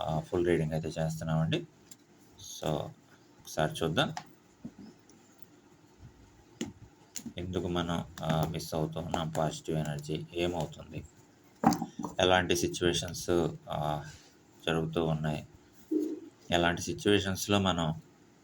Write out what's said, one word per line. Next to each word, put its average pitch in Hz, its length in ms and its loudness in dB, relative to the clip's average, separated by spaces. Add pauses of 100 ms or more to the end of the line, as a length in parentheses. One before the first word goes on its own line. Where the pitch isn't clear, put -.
ఆ, 80 200 0
ఫుల్ 87 260 0
రీడింగ్ 80 300 4
అయితే 80 120 -2
చేస్తున్నామండి. 80 720 0 (1000)
So 80 120 -2 (680)
ఒకసారి - 320 -2
చూద్దాం, 82 380 0 (3250)
ఎందుకు 90 320 -4
మనం, 85 300 0 (240)
ఆ, 80 80 0 (240)
మిస్ - 200 -6
అవుతూ 78 260 0
ఉన్నాం 82 300 -2
పాజిటివ్ 80 480 -2
ఎనర్జీ, 76 400 -4 (160)
ఏమవుతుంది, 87 680 -4 (1160)
ఎలాంటి 90 360 6
సిచ్యువేషన్స్, 85 720 0 (460)
ఆ, - 20 -2 (880)
జరుగుతూ 80 380 0
ఉన్నాయి, 78 380 0 (1120)
ఎలాంటి 85 260 4
సిచ్యువేషన్స్‌లో 98 760 2
మనం 87 280 2 (580)